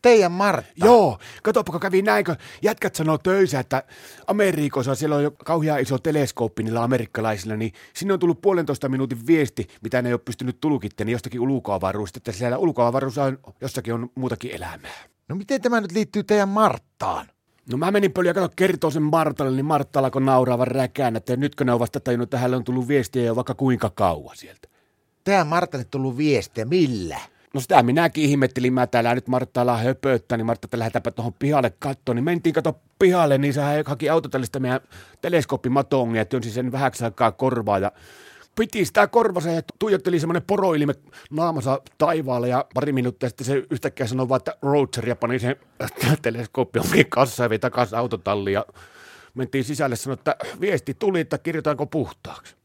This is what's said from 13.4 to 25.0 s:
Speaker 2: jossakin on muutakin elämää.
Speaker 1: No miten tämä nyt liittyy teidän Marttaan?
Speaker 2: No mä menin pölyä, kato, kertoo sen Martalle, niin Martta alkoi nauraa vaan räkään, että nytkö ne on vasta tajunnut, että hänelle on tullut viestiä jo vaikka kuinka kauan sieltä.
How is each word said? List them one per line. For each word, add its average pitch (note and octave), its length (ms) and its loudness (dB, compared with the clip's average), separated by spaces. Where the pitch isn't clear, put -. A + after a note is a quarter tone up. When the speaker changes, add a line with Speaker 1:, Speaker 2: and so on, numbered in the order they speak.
Speaker 2:
jossakin B2+ 340 -6
on A#2+ 200 -6
muutakin B2 360 -6
elämää. - 540 -14
Speaker 1:
No - 60 -8
miten G#3 280 -4
tämä A#3 180 -2
nyt F3+ 120 -8
liittyy G#3 300 -2
teidän G3+ 260 2
Marttaan? G3 760 -2
Speaker 2:
No B2 40 -4
mä E3 140 0
menin G3+ 220 2
pölyä, F3 220 0
kato, F#3 220 -2
kertoo F3 340 2
sen D#3 120 -2
Martalle, D3+ 540 0
niin C3+ 80 0
Martta D3 340 0
alkoi C3+ 240 0
nauraa B2+ 360 4
vaan B2 100 2
räkään, B2+ 480 0
että B2 200 -2
nytkö C#3+ 280 -2
ne B2 80 2
on A#2+ 80 2
vasta A#2+ 200 -2
tajunnut, A#2+ 260 -2
että C3 120 -4
hänelle B2+ 180 0
on A#2 80 -4
tullut B2 240 -2
viestiä B2+ 340 0
jo A2+ 140 0
vaikka B2 180 -4
kuinka B2 360 0
kauan E2+ 460 -2
sieltä. - 320 -20